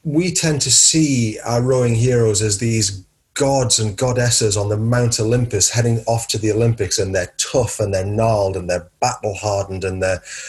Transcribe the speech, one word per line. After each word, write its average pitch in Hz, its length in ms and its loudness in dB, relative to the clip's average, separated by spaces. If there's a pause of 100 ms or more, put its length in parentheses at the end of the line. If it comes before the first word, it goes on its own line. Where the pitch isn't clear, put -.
we 165 280 0
tend 156 300 0
to 135 80 -2
see 131 720 2
our 120 180 0
rowing 127 320 2
heroes 113 480 2
as 104 160 0
these 104 460 -2 (300)
gods 135 440 2
and 107 180 -4
goddesses 120 600 0
on 101 120 -2
the 104 80 0
Mount 117 420 0
Olympus 117 520 0
heading 117 360 0
off 117 220 -2
to 113 100 -4
the 107 140 0
Olympics, 113 460 0
and 95 160 -2
they're 90 220 -4
tough - 440 -2
and 101 120 -2
they're 95 120 -2
gnarled 104 520 0
and 90 120 -6
they're 90 200 -4 (120)
battle 117 340 -2
hardened 95 500 -4
and 95 180 -4
they're, 92 200 -2 (260)